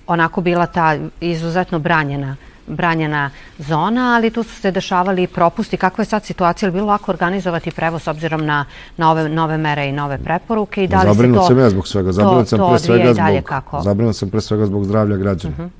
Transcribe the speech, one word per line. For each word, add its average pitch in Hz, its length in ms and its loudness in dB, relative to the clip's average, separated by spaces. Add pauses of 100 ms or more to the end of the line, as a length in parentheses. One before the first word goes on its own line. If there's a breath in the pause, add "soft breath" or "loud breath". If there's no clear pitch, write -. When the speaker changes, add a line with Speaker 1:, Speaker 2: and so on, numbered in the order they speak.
Speaker 1:
onako 165 340 0
bila 175 260 2
ta 165 200 0 (340)
izuzetno 170 580 -2
branjena, 143 580 -2 (300 soft breath)
branjena 151 640 -2 (280 loud breath)
zona, 190 560 0
ali 226 160 2
tu 226 120 -4
su - 120 -10
se - 160 -2
dešavali 185 520 0
i 180 60 0
propusti. 175 480 -2
Kakva 185 260 -2
je 202 40 -2
sad 214 180 -4
situacija? 175 420 -2
Je 185 40 0
li 165 40 -6
bilo 202 120 -2
lako 208 240 -2
organizovati 175 600 -4
prevoz 165 320 -4
s - 60 -8
obzirom 156 380 -4
na, 147 180 0 (320 loud breath)
na 160 140 2
ove 160 180 0
nove 160 300 -2
mere 147 300 -2
i 139 40 -4
nove 143 260 -4
preporuke? 202 680 -4
I 180 40 -2
da 190 80 0
li 185 60 4
se 185 60 4
Speaker 2:
Zabrinut 113 300 6
Speaker 1:
to, 180 80 6
Speaker 2:
sam 123 120 6
ja 127 120 6
zbog 95 180 -2
svega. 95 200 0
Speaker 1:
to, 95 40 0
Speaker 2:
Zabrinut 180 360 4
sam 226 100 2
Speaker 1:
to 190 120 2
Speaker 2:
pre 170 80 4
svega 180 220 2
Speaker 1:
odvija 123 120 4
i - 40 4
dalje 165 200 2
Speaker 2:
zbog, 180 100 -2
Speaker 1:
kako? 139 360 -6
Speaker 2:
zabrinut 101 340 2
sam 98 140 -6
pre 110 100 0
svega 107 260 0
zbog 101 180 -2
zdravlja 104 320 2
građana. 98 380 -2
Speaker 1:
Mhm. 165 120 -10 (140)